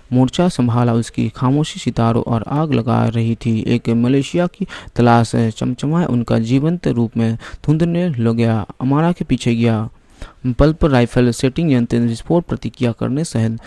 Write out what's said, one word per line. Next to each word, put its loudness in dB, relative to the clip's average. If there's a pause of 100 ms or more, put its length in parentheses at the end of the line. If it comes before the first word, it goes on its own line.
(140)
मोर्चा 2
संभाला। 0
उसकी -2
खामोशी -2
सितारों 0
और -2
आग -2
लगा 0
रही 0
थी। -2
एक 0
मलेशिया 0
की -8 (280)
तलाश 4
चमचमाए -2
उनका 0
जीवंत 0
रूप -2
में 0
धुंधने -2
लग 0
गया। 0 (160)
अमारा 2
के -4
पीछे 0
गया। 0 (680)
पल्प 4
राइफल 2
सेटिंग 0
यंत्र 2
विस्फोट 0
प्रतिक्रिया -4
करने -4
सहित -2